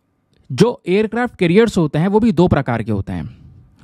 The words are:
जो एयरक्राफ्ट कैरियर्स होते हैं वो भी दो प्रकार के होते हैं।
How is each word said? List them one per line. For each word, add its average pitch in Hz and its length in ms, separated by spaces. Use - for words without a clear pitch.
जो - 360
एयरक्राफ्ट 220 500
कैरियर्स 196 400
होते 156 200
हैं 170 100
वो 208 120
भी 226 120
दो 170 160
प्रकार 127 340
के 107 100
होते 98 200
हैं। 87 240